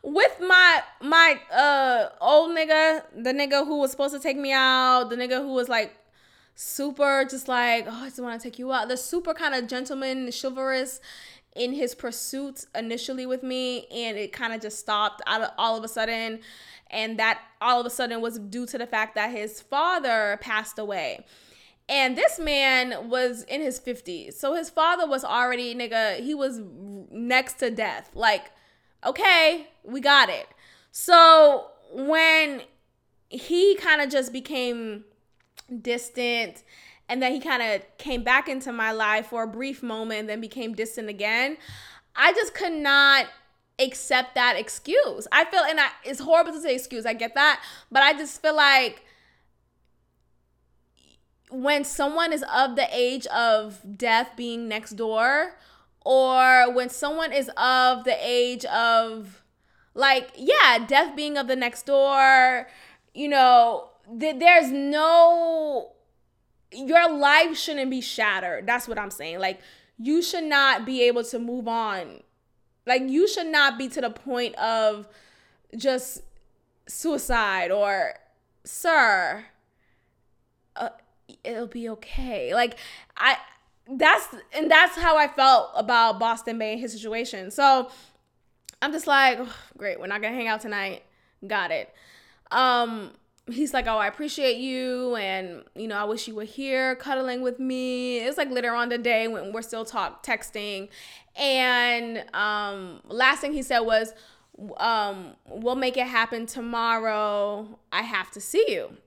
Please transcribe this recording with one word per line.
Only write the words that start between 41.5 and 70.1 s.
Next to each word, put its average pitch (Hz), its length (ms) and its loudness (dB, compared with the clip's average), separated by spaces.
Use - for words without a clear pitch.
I 330 180 6
just 415 200 -2
could 370 200 -6
not 277 540 4
accept 254 560 -2
that 247 220 2
excuse. 269 760 -2
I 311 140 4
feel, 339 180 2
and 311 160 0
I, 277 80 4
it's 262 160 -10
horrible 330 320 4
to 311 80 -10
say 285 160 -2
excuse, 247 300 -10
I 226 80 -2
get 226 220 -6
that, - 280 4
but 269 140 6
I 302 100 8
just 294 280 -6
feel 311 140 2
like 277 480 4
when 285 360 0
someone 311 480 -2
is 277 100 -4
of 254 220 2
the 269 160 2
age 247 360 -2
of 214 680 0
death 240 380 0
being 233 320 -8
next 220 240 -8
door, 226 640 0
or 254 720 6
when 247 160 -2
someone 311 420 -4
is 277 240 -2
of 254 480 2
the 247 160 -2
age 247 460 -2
of, 226 760 0
like, 262 420 2
yeah, 285 500 4
death 285 300 2
being 294 220 -6
of 262 100 -4
the 262 80 -2
next 240 300 -6
door, 269 840 4
you 285 140 -6
know, 247 640 6
th-, 311 200 -2
there's 339 320 8
no, 320 1200 4
your 320 400 4
life 302 460 4
shouldn't 277 320 -4
be 254 120 -6
shattered. 190 680 -4
That's 240 200 -2
what 214 120 -8
I'm 196 120 -10
saying. 165 280 -12
Like, 190 200 -4
you 294 240 0